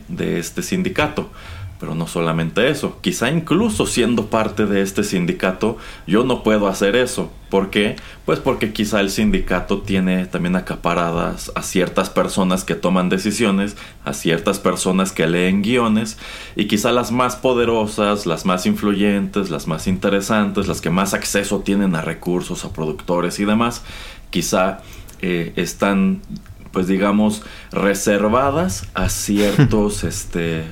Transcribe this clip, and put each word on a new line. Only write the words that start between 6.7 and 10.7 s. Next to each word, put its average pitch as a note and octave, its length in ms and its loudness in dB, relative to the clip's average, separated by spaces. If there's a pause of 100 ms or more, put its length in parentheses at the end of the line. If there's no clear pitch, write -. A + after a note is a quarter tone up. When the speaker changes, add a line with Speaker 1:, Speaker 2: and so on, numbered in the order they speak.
Speaker 1:
eso. A#2+ 360 0 (200)
¿Por F#2+ 180 2
qué? G#2+ 280 0 (280)
Pues D#3 140 2
porque A#2 340 0
quizá G#2+ 260 0
el G2 120 2
sindicato G2 720 0
tiene F#2 420 0
también F2 300 -2
acaparadas E2+ 960 -2